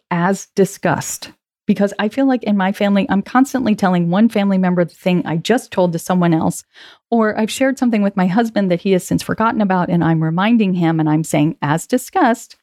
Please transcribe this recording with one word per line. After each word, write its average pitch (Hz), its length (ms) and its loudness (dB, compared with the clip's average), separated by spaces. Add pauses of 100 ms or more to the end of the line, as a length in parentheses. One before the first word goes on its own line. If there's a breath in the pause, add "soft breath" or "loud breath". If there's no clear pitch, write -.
(100)
As 180 360 0 (100)
Discussed, - 760 -2 (360)
because 202 320 0
I 214 100 -2
feel 269 200 0
like 254 160 -2
in 208 120 0
my 190 140 0
family, 202 380 0
I'm 196 140 0
constantly 247 520 0
telling 180 340 0
one 208 200 2
family 196 280 0
member 180 280 2
the 160 100 -10
thing 180 320 -2
I 156 100 -4
just 226 360 -2
told 180 200 0
to 165 60 -4
someone 175 340 0
else, 165 300 -2 (480 loud breath)
or 220 260 0
I've 220 140 -2
shared 269 260 0
something 226 260 0
with 196 140 0
my 185 120 2
husband 208 420 0
that 170 120 0
he 196 100 2
has 180 120 2
since 170 160 -2
forgotten 220 400 -2
about, 185 280 0
and 175 160 0
I'm 160 180 2
reminding 190 520 2
him, 165 260 0
and 156 100 2
I'm 156 140 0
saying, 156 360 0
"As 147 280 -2
discussed." - 760 -2